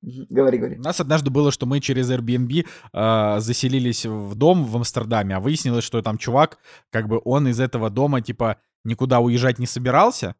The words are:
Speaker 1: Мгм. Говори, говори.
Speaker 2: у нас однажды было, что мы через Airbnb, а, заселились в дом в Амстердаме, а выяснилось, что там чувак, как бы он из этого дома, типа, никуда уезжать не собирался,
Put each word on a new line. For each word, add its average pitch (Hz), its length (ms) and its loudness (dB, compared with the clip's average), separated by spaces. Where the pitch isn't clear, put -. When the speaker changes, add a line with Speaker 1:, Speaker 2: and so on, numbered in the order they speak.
Speaker 1:
Мгм. 127 280 -14
Говори, 127 280 2
говори. - 200 -6
Speaker 2:
у 120 40 -14
нас 170 180 -4
однажды 143 300 0
было, 143 220 2
что - 120 -6
мы 135 140 0
через 127 320 -2
Airbnb, 123 560 -2
а, 107 460 2
заселились 123 640 -2
в 107 300 -8
дом 156 300 4
в 113 120 -2
Амстердаме, 110 600 -2
а 95 40 -4
выяснилось, 120 440 -2
что 113 180 -4
там 107 160 -4
чувак, 139 400 2
как 113 160 -2
бы 110 180 0
он 135 220 2
из 120 140 0
этого 120 280 -2
дома, 127 320 0
типа, 113 360 -4
никуда 120 360 2
уезжать 120 400 2
не 120 60 -2
собирался, 127 720 0